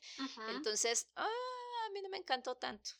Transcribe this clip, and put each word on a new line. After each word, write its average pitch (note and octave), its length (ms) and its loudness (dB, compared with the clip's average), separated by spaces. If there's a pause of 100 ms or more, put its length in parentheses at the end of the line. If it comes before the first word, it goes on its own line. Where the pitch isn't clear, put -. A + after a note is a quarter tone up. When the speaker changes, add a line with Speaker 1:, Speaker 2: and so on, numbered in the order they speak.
(180)
Speaker 1:
Ujú. A#3 320 -4
Speaker 2:
Entonces, A#3 640 4
ah, F4 140 2 (580)
a G#4+ 40 -2
mí G4 120 -4
no G4 60 -4
me F#4+ 100 -4
encantó C4 380 0
tanto. - 420 -4